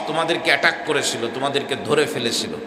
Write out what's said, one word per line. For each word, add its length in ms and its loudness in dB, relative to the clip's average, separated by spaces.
তোমাদেরকে 440 0
অ্যাটাক 240 4
করেছিল, 480 0
তোমাদেরকে 420 -2
ধরে 300 2
ফেলেছিল।" 440 -2